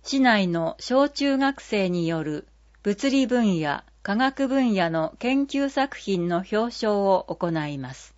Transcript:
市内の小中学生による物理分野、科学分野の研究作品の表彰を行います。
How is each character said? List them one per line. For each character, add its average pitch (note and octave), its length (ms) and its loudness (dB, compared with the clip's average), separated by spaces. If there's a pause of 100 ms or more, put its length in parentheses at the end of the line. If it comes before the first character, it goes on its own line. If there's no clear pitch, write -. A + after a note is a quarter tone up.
市 C4+ 180 -2
内 G#3+ 280 4
の E3 320 -2
小 C#4 300 2
中 C#4 260 0
学 C4+ 240 0
生 G3 300 0
に E3+ 180 0
よ D#3+ 160 -2
る D3+ 220 -6 (360)
物 G#3 280 -2
理 C4 160 2
分 G#3+ 340 2
野、 D3 220 -2 (200)
科 G3+ 140 -2
学 C4 320 0
分 B3+ 260 2
野 F3 140 2
の D#3+ 300 -2
研 C4+ 280 0
究 C#4 220 -2
作 C4+ 300 -2
品 F3 300 -2
の E3+ 100 0
表 F#3+ 180 -4
彰 A3 380 -2
を G3 340 2
行 E3+ 220 -4
い D3+ 260 -4
ま C3+ 160 -8
す。 - 260 -20